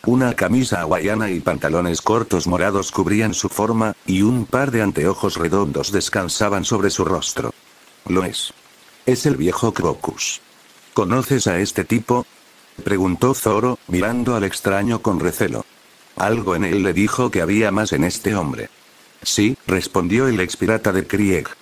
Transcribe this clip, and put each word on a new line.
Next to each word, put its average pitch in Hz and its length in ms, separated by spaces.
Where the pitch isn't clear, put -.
Una 123 280
camisa 104 460
hawaiana 95 500
y 85 100
pantalones 82 600
cortos 101 460
morados 95 440
cubrían 104 440
su - 160
forma, 110 440
y 95 160
un 117 240
par 135 240
de 117 100
anteojos 95 560
redondos 82 560
descansaban 98 720
sobre 101 240
su 92 160
rostro. 80 480
"Lo 92 180
es. - 300
Es 131 220
el 139 100
viejo 110 380
Crocus. - 640
¿Conoces 120 520
a 87 120
este 98 260
tipo?", 120 420
preguntó 95 520
Zoro, 110 440
mirando 117 460
al 101 100
extraño 101 580
con 92 180
recelo. 80 440
Algo 98 400
en 98 80
él 95 180
le 92 100
dijo 107 380
que 92 120
había 104 280
más 107 220
en 80 120
este 95 300
hombre. 80 360
"Sí", 110 340
respondió 95 640
el 110 120
ex 90 160
pirata 107 360
de 92 140
Krieg. 98 420